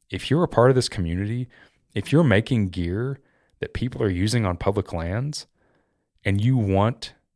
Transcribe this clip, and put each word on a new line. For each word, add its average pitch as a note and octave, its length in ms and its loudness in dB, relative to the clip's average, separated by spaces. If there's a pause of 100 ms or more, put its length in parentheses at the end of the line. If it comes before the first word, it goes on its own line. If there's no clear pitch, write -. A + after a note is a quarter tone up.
if - 220 -6
you're E3 120 2
a E3 40 0
part A#2+ 240 4
of C3 40 4
this B2 140 0
community, G2+ 580 -4 (460)
if - 180 -4
you're D#3 120 6
making A2+ 460 2
gear F#2+ 500 -6 (420)
that - 120 -8
people B2 300 -4
are G#2+ 60 2
using G#2 360 0
on F2+ 120 -2
public G2+ 340 -2
lands F2 560 -6 (800)
and G2+ 160 2
you B2+ 160 2
want G2+ 560 0 (220)